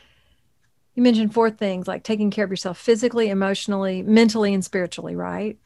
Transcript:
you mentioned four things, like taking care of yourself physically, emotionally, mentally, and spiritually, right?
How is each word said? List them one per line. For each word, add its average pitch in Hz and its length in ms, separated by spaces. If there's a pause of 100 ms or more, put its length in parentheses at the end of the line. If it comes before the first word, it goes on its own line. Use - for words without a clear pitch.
(960)
you 240 80
mentioned 220 300
four 226 180
things, 190 380
like 185 140
taking 208 300
care 214 120
of 185 60
yourself 185 280
physically, 233 520
emotionally, 196 720
mentally, 220 500
and 190 120
spiritually, 175 520
right? 180 500